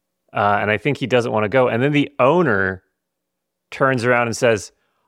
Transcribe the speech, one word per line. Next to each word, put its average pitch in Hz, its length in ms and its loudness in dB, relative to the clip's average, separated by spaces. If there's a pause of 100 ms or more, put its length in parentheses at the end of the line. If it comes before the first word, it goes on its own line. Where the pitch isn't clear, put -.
(340)
uh, 101 280 2
and 104 100 -2
I 107 60 0
think 139 200 -4
he 127 100 -6
doesn't 120 240 0
wanna 107 180 -2
go." 127 180 2
And 113 140 -2
then 143 100 0
the 143 280 -2
owner 120 640 0 (880)
turns 131 340 -2
around 120 220 2
and 110 100 -6
says, 113 340 0 (360)